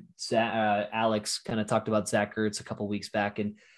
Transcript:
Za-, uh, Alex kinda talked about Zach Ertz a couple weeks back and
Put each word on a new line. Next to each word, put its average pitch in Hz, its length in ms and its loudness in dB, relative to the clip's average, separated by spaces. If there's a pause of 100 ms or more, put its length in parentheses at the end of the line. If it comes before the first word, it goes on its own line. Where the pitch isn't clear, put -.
(200)
Za-, 139 200 0
uh, 107 520 2
Alex 110 480 0
kinda 110 240 -2
talked 110 240 0
about 107 220 2
Zach 104 260 2
Ertz 107 240 0
a - 40 -12
couple 104 240 -6
weeks 101 220 -4
back 101 280 -2
and 104 160 -2 (240)